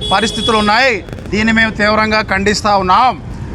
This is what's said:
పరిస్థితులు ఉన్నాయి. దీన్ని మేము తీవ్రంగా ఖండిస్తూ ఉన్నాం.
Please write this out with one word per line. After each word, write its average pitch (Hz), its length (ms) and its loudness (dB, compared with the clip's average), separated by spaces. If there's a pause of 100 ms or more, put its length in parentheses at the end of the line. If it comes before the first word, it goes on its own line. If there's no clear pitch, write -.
(120)
పరిస్థితులు 214 440 0
ఉన్నాయి. 214 480 2 (240)
దీన్ని 214 240 0
మేము 226 180 2
తీవ్రంగా 214 520 0
ఖండిస్తూ 202 560 0
ఉన్నాం. 190 440 2 (320)